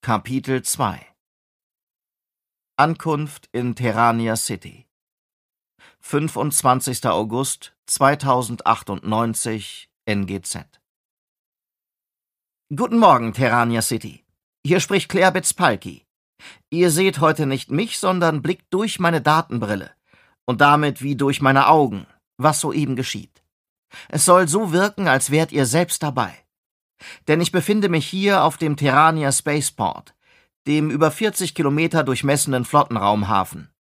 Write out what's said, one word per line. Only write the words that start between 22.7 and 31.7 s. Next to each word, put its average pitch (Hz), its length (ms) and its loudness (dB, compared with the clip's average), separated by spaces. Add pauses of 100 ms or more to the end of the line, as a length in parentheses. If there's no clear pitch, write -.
geschieht. 117 480 -10 (680)
Es 147 160 -2
soll 180 220 6
so 180 240 -2
wirken, 196 360 0
als 131 220 2
wärt 156 220 0
ihr 135 160 0
selbst 170 340 0
dabei. 127 340 -4 (920)
Denn 156 140 2
ich - 100 0
befinde 202 380 0
mich 165 160 0
hier 190 380 2
auf 151 140 2
dem 151 200 -2
Terania 143 540 2
Spaceport, - 840 -4 (540)
dem 151 240 0
über 151 180 2
vierzig 196 460 -4
Kilometer 156 480 0